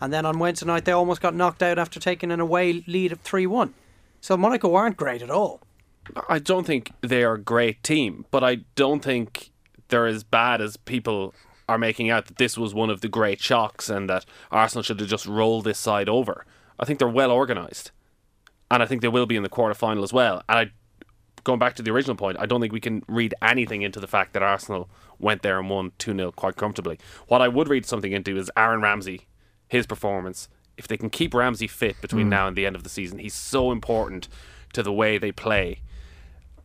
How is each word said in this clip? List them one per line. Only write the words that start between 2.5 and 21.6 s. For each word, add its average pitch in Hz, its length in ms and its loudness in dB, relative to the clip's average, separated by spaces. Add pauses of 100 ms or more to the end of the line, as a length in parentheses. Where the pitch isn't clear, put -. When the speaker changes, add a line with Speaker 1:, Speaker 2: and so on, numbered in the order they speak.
Speaker 1:
lead 180 260 0
of 165 80 -10
three 190 260 0
one. 240 280 0 (480)
So 190 160 2
Monaco 196 360 2
aren't 208 220 2
great 123 240 -4
at 120 100 -12
all. 180 300 0 (720)
Speaker 2:
I 165 80 4
don't 185 280 0
think 135 240 -2 (120)
they 123 200 2
are 113 120 4
a 107 60 -4
great 117 420 2
team, 143 480 -2
but 135 120 2
I 127 180 2 (160)
don't 139 280 2
think 123 460 -4 (380)
they're 117 180 4
as 110 180 -2
bad 117 380 2
as 107 160 -6
people 110 560 -4 (340)
are 113 100 2
making 113 320 0
out, 113 160 2
that - 120 -20
this 123 200 0
was 110 160 -4
one 110 160 0
of 98 120 -4
the 113 60 -4
great 104 320 0
shocks - 480 0
and 98 220 -2
that 92 160 -2 (240)
Arsenal 110 320 2
should 104 160 -4
have 104 100 -4
just 104 180 -4
rolled 110 380 0
this 107 140 -2
side 104 300 0
over. 110 360 0 (340)
I - 60 -2
think 143 140 -2
they're 127 100 4
well 127 220 4
organised, 120 600 -2 (760)
and 120 140 4
I 113 40 4
think 127 140 -2
they 120 80 2
will 120 180 2
be 113 100 0
in 101 80 0
the 98 40 -4
quarter-final 110 540 0
as 101 100 -4
well. 117 360 2
And 113 100 4
I, 110 120 0 (760)
going 123 160 0